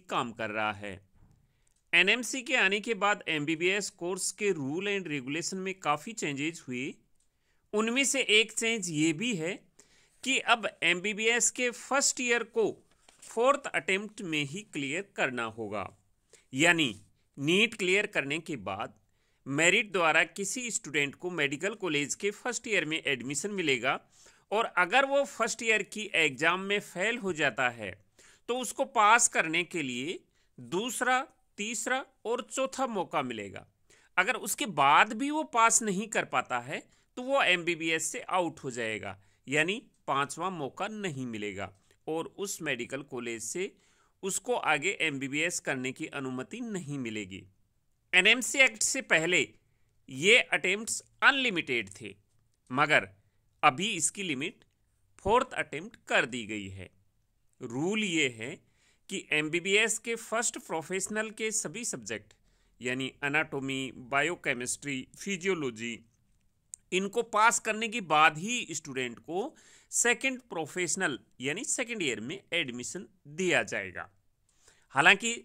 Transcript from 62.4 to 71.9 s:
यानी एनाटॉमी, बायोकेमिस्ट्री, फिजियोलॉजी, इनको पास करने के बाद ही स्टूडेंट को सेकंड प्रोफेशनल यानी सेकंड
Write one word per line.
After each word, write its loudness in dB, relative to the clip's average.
यानी -2
एनाटॉमी, -2
बायोकेमिस्ट्री, -2
फिजियोलॉजी, -4
इनको 0
पास 4
करने -4
के -6
बाद 6
ही -4
स्टूडेंट -6
को -6
सेकंड 0
प्रोफेशनल -2
यानी -2
सेकंड -4